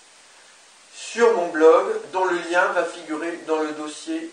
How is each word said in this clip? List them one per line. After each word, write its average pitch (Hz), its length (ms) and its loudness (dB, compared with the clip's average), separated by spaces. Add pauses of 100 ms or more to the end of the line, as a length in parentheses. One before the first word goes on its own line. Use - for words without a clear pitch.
(920)
sur - 400 2
mon 175 140 -2
blog, 165 380 6 (260)
dont 226 120 -2
le 175 140 0 (120)
lien 180 180 2
va 180 160 -2
figurer 165 600 -8
dans 156 140 -2
le 151 120 -4
dossier 151 600 -10